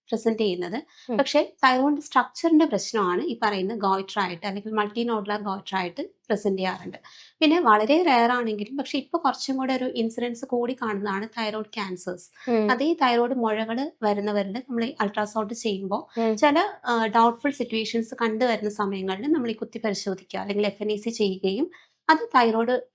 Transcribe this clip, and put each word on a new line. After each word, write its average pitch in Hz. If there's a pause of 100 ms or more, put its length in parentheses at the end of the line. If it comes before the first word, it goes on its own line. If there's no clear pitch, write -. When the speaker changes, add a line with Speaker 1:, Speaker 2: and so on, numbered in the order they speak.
Speaker 1:
പ്രസന്റ് 226
ചെയ്യുന്നത്. 180 (260)
Speaker 2:
ഉം. 233
Speaker 1:
പക്ഷേ 285 (100)
തൈറോയ്ഡ് 269
സ്ട്രക്ചറിന്റെ 311
പ്രശ്നമാണ് 208
ഈ 269
പറയുന്ന 202
ഗോയിറ്റർ 196
ആയിട്ട് 180
അല്ലെങ്കിൽ 202
മൾട്ടിനോഡുലർ 208
ഗോയിറ്റർ 196
ആയിട്ട് 180 (280)
പ്രസന്റ് 202
ചെയ്യാറുണ്ട്. 185 (420)
പിന്നെ 311
വളരെ 240
റെയർ 240
ആണെങ്കിലും, 226
പക്ഷെ 277
ഇപ്പൊ 269
കുറച്ചും 269
കൂടെ 262
ഒരു 254
ഇൻസിഡൻസ് 233
കൂടി 240
കാണുന്നതാണ് 208
തൈറോയ്ഡ് 214
ക്യാൻസേഴ്സ്. 185
Speaker 2:
ഉം. 220
Speaker 1:
അത് 254
ഈ 330
തൈറോയ്ഡ് 247
മുഴകൾ 226 (120)
വരുന്നവരിൽ 208
നമ്മൾ 233
ഈ -
അൾട്രാസൗണ്ട് 214
ചെയ്യുമ്പോ 196
Speaker 2:
ഉം. 226
Speaker 1:
ചില, 302 (160)
ആ, 233
ഡൗട്ട്ഫുൾ 233
സിറ്റുവേഷൻസ് 226
കണ്ടുവരുന്ന 220
സമയങ്ങളിൽ 196
നമ്മൾ 247
ഈ -
കുത്തി -
പരിശോധിക്കുക 190
അല്ലെങ്കിൽ 202
എഫ് 202
എൻ 214
എ 214
സി 208
ചെയ്യുകയും 202 (380)
അത് 320
തൈറോയ്ഡ് 247 (140)